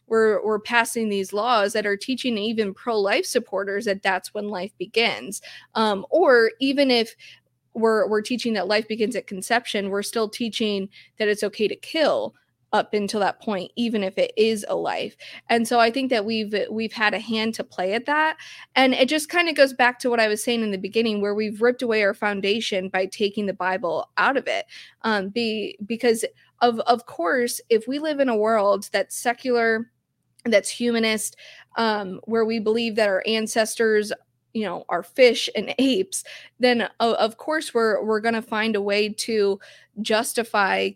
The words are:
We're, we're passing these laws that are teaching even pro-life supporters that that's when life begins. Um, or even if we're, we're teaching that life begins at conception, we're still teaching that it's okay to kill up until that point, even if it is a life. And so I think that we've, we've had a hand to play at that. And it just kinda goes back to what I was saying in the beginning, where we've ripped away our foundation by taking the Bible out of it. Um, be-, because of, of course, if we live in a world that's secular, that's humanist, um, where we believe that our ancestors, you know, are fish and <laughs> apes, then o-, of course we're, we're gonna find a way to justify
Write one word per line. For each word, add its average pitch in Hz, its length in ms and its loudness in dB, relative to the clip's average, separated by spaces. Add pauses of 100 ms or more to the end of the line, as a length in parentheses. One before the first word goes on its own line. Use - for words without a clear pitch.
We're, 220 360 2
we're 214 180 0
passing 233 500 0
these 196 240 -2
laws 208 400 2
that 214 100 0
are 202 120 0
teaching 240 420 -4
even 214 340 -2
pro-life 220 540 0
supporters 202 580 -4
that 202 180 -2
that's 185 300 -2
when 208 160 -6
life 202 300 -8
begins. 180 640 -2 (320)
Um, 214 340 0
or 254 520 6
even 269 300 2
if 233 240 2 (600)
we're, 220 340 2
we're 214 140 0
teaching 226 320 -4
that 190 140 -2
life 214 200 0
begins 220 280 -2
at 185 100 -6
conception, 202 640 -2
we're 202 120 -2
still 214 260 -4
teaching 208 600 -4 (300)
that 214 100 0
it's 208 140 0
okay 208 260 0
to - 80 -8
kill 151 580 -2 (380)
up 208 200 0
until 208 280 -2
that 185 200 -2
point, 190 360 -6
even 233 260 -2
if 190 160 -4
it 180 180 2
is 214 320 2
a - 80 -2
life. 165 400 -4 (320)
And 233 180 2
so 240 140 4
I 226 100 6
think 262 200 -2
that 214 160 0
we've, 220 280 -2 (160)
we've 220 220 -4
had 220 220 0
a 185 40 -2
hand 220 360 -4
to - 100 -6
play 190 300 -4
at 240 100 -4
that. 311 320 0 (400)
And 262 160 6
it 262 160 2
just 302 220 -2
kinda 339 240 2
goes 277 180 4
back 247 280 2
to 254 100 -2
what 233 100 2
I 220 80 4
was 214 160 -2
saying 233 180 0
in 214 80 -2
the 196 60 -4
beginning, 208 460 -2
where 202 120 0
we've 214 280 -4
ripped 247 180 4
away 220 220 2
our 196 100 4
foundation 202 800 -2
by 190 160 0
taking 202 400 -4
the 185 80 -2
Bible 180 640 -4
out 247 180 2
of 247 100 -4
it. 104 200 -2 (340)
Um, 202 300 -2
be-, 220 560 -4
because 226 400 0 (340)
of, 233 200 2
of 240 260 0
course, 269 520 -2 (120)
if 226 180 2
we 277 100 -4
live 294 220 0
in 269 80 2
a 226 80 2
world 208 560 2
that's 196 240 -2
secular, 233 760 0 (540)
that's 208 240 4
humanist, 226 680 -2 (400)
um, 208 480 -2
where 226 200 0
we 226 140 0
believe 220 380 0
that 214 120 4
our 190 180 0
ancestors, 220 880 0 (400)
you 220 120 -2
know, 175 260 -6
are 180 120 0
fish 240 540 4
and - 180 -4
<laughs> - 40 -4
apes, 247 440 0 (360)
then 233 280 4 (140)
o-, 226 140 2
of 220 240 0
course 311 340 -4
we're, 226 320 2
we're 214 160 0
gonna 226 220 -2
find 220 340 -2
a 196 60 -2
way 208 260 0
to 208 500 0 (440)
justify 208 920 0